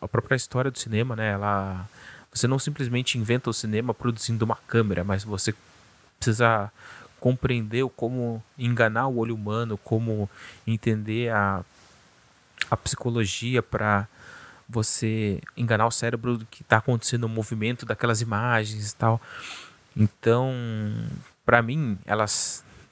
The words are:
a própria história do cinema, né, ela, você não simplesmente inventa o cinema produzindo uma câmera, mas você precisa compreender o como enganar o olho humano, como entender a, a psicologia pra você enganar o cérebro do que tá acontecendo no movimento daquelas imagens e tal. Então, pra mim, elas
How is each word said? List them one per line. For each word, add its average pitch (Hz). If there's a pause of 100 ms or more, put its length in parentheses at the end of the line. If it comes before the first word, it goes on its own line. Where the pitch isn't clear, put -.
a -
própria -
história 127
do -
cinema, 113
né, 110
ela, 98 (460)
você -
não 135
simplesmente 127
inventa 120
o 113
cinema 110
produzindo 113
uma 113 (120)
câmera, 98
mas 98
você 104 (640)
precisa 110 (480)
compreender 123
o 127
como 120 (160)
enganar 120
o 127
olho 113
humano, 107
como 110 (360)
entender 110
a, 98 (1080)
a -
psicologia 117
pra 104 (600)
você 110 (160)
enganar 113
o 117
cérebro 117
do 110
que -
tá 110
acontecendo 117
no 113
movimento 110
daquelas 113
imagens 110
e -
tal. 113 (800)
Então, 117 (920)
pra 117
mim, 117
elas - (280)